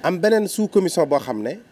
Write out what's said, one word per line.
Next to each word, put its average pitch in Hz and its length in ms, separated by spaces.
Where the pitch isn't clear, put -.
Am 175 160
beneen 214 260
sous-commission 185 600
boo 139 120
xam 113 240
ne 143 160